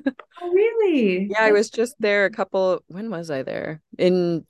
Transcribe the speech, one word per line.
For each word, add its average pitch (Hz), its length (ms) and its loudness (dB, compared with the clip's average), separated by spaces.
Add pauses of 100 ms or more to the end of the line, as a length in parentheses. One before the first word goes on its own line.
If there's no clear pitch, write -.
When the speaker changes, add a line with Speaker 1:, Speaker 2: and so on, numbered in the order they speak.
(420)
Speaker 1:
Oh, 359 80 -6
really? 349 800 2
Speaker 2:
Yeah, 220 140 2
I - 0 -
Speaker 1:
That's 214 80 4
Speaker 2:
was 208 180 2
just 240 300 -4
there 202 240 2
a 180 60 0
couple, 190 580 -2
when 202 200 -10
was 170 220 -8
I 135 120 -4
there? - 380 -8 (180)
In 175 520 2